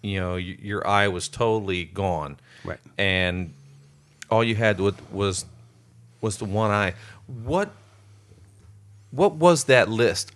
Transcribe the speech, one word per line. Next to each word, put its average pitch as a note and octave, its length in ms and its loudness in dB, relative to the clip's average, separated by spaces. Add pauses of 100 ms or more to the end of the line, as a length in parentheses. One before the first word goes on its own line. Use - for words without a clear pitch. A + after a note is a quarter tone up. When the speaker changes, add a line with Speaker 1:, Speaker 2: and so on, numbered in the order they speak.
Speaker 1:
you G2 180 -4
know, F2+ 140 -4
y-, F2+ 260 -8
your G2+ 260 -6
eye G2+ 220 4
was F2+ 200 -4
totally G2+ 560 -2
gone. F2 540 -4 (260)
Speaker 2:
Right. E2+ 140 -10 (200)
Speaker 1:
And F#2 560 0 (760)
all A2+ 140 4
you A2+ 120 0
had G#2+ 240 2
was, G2 140 2 (180)
was, G2 320 -2 (760)
was A2 180 -4
the A2+ 60 -8
one G#2+ 260 0
eye. G2+ 240 0 (320)
What, C#3 440 -4 (1400)
what F3 260 2
was E3 280 4
that A#2+ 240 6
list A2 480 0